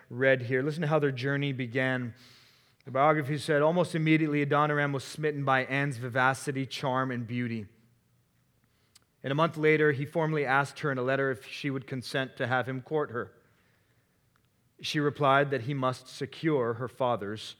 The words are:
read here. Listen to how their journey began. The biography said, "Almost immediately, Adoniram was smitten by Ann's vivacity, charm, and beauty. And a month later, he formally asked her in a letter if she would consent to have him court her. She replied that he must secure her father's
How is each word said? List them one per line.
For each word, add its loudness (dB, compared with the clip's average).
read 4
here. 0
Listen -2
to 0
how 4
their 2
journey -2
began. -2
The -14
biography 2
said, 2
"Almost 2
immediately, 2
Adoniram 2
was -4
smitten -4
by 2
Ann's -2
vivacity, 0
charm, -2
and -6
beauty. -4
And -4
a 0
month 2
later, 4
he -2
formally 0
asked 0
her -2
in -2
a -2
letter 2
if -6
she -6
would -6
consent -6
to -4
have 0
him -6
court -4
her. -6
She -4
replied 4
that -2
he -6
must -2
secure -2
her -8
father's -4